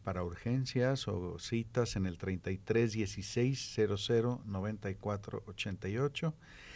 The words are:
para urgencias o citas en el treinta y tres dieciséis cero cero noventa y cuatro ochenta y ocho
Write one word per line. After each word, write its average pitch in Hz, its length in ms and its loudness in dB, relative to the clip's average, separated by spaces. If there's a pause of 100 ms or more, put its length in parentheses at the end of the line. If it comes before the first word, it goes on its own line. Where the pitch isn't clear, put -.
para 90 180 0
urgencias 127 840 0
o 90 280 -2
citas 117 600 0
en 95 80 4
el 87 120 -2
treinta 92 340 -2
y 95 60 0
tres 110 360 4
dieciséis 110 800 0
cero 104 220 4
cero 117 480 2
noventa 104 440 -2
y 95 60 -2
cuatro 101 520 -4
ochenta 95 420 -4
y 104 80 0
ocho 147 360 0 (420)